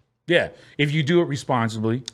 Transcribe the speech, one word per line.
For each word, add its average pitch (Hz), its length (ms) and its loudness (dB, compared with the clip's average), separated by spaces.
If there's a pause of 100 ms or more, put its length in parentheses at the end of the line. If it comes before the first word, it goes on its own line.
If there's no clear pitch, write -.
(280)
Yeah, 143 220 2 (280)
if 147 140 0
you 156 100 0
do 170 180 4
it 170 40 2
responsibly, 117 880 -2